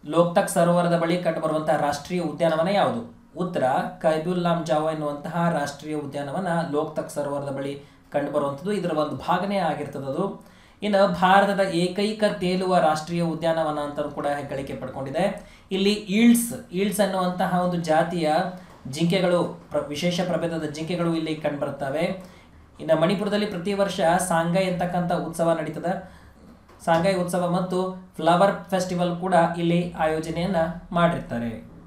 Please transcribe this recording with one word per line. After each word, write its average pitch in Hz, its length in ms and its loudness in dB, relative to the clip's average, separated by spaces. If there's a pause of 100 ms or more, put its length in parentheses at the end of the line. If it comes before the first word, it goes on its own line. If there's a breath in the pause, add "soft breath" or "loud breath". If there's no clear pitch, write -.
ಲೋಕ್ತಕ್ 165 440 2
ಸರೋವರದ 170 480 4
ಬಳಿ 170 260 0
ಕಂಡುಬರುವಂತಹ 156 540 0
ರಾಷ್ಟ್ರೀಯ 147 440 -2
ಉದ್ಯಾನವನ 160 460 0
ಯಾವುದು? 147 540 0 (160)
ಉತ್ತರ 170 260 -2 (380)
ಕೈಬುಲ್ 160 380 2
ಲಾಮ್ಜಾವೋ 160 500 0
ಎನ್ನುವಂತಹ 160 600 -2 (100)
ರಾಷ್ಟ್ರೀಯ 147 360 -6
ಉದ್ಯಾನವನ 143 520 -6 (240)
ಲೋಕ್ತಕ್ 156 380 -2
ಸರೋವರದ 143 400 -4
ಬಳಿ 139 320 -6 (300 loud breath)
ಕಂಡುಬರುವಂಥದ್ದು. 143 600 -2
ಇದರ 170 260 -2
ಒಂದು 147 180 -2
ಭಾಗನೇ 185 420 -2
ಆಗಿರ್ತದೆ 147 480 -4
ಅದು. 185 400 -4 (380 loud breath)
ಇನ್ನು 196 300 4
ಭಾರತದ 190 460 4
ಏಕೈಕ 185 640 0 (160)
ತೇಲುವ 185 380 2
ರಾಷ್ಟ್ರೀಯ 160 440 2
ಉದ್ಯಾನವನ 160 580 0
ಅಂತ 147 200 -6
ಕೂಡ 147 280 -4
ಹೆಗ್ಗಳಿಕೆ 139 480 -4
ಪಡ್ಕೊಂಡಿದೆ. 139 720 -4 (220 loud breath)
ಇಲ್ಲಿ 196 220 2
ಈಲ್ಸ್, 220 600 4 (180)
ಈಲ್ಸ್ 196 280 0
ಅನ್ನುವಂತಹ 180 640 2
ಒಂದು 175 140 0
ಜಾತಿಯ 160 560 2 (540 loud breath)
ಜಿಂಕೆಗಳು, 175 560 2
ಪ್ರ-, - 440 -6
ವಿಶೇಷ 170 340 -2
ಪ್ರಭೇದದ 165 420 -2
ಜಿಂಕೆಗಳು 165 520 -2
ಇಲ್ಲಿ 160 200 -2
ಕಂಡುಬರ್ತವೆ. 143 880 -4 (560 loud breath)
ಇನ್ನು 156 220 2
ಮಣಿಪುರದಲ್ಲಿ 202 440 2
ಪ್ರತಿ 180 280 -4
ವರ್ಷ 196 280 0
ಸಾಂಗೈ 170 640 2
ಅಂತಕ್ಕಂಥ 175 460 -2
ಉತ್ಸವ 165 400 0
ನಡೀತದೆ. 156 600 -4 (760 loud breath)
ಸಾಂಗೈ 170 280 4
ಉತ್ಸವ 175 380 0
ಮತ್ತು 185 640 -2
ಫ್ಲವರ್ 180 540 4
ಫೆಸ್ಟಿವಲ್ 175 480 0
ಕೂಡ 185 160 -2 (240)
ಇಲ್ಲಿ 170 360 0
ಆಯೋಜನೆಯನ್ನ 165 640 -2 (360)
ಮಾಡಿರ್ತಾರೆ. 127 800 -2 (160)